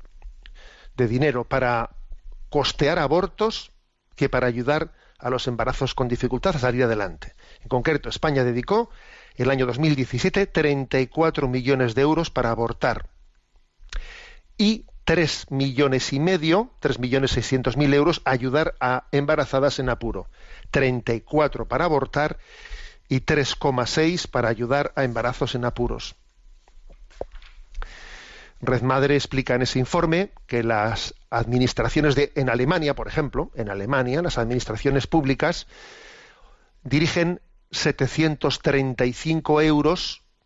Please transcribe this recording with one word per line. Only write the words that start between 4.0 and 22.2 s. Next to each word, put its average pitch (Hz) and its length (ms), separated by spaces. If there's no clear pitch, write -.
que 139 140
para 123 180
ayudar 123 460
a 123 120
los 127 180
embarazos 123 480
con 127 120
dificultad 123 480
a 143 40
salir 123 240
adelante. 104 500
En - 80
concreto, 131 400
España 139 340
dedicó 127 460
el 131 140
año 131 160
dos 120 140
mil 151 160
diecisiete 156 520
treinta 143 520
y 127 80
cuatro 156 420
millones 127 460
de 135 60
euros 156 280
para 117 220
abortar 117 580
y 214 280
tres 160 460
millones 135 640
y 135 60
medio, 175 600
tres 127 200
millones 127 320
seiscientos 123 460
mil 143 160
euros 147 300
a 135 80
ayudar 131 480
a 127 320
embarazadas 143 680
en 127 100
apuro. 110 400
Treinta 127 420
y 113 80
cuatro 151 460
para 139 180
abortar 151 520